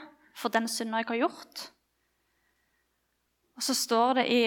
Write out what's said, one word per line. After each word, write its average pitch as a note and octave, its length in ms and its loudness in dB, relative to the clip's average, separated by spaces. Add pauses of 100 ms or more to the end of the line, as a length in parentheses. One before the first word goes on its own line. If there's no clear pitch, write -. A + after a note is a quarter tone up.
(360)
for - 180 -4
den A3+ 140 0
synda A3+ 340 -4
jeg A3+ 80 -6
har A#3 160 -2
gjort. - 400 -8 (1900)
Og B3 60 -8
så C4 120 0
står A#3+ 440 2
det B3 120 4
i A#3+ 160 6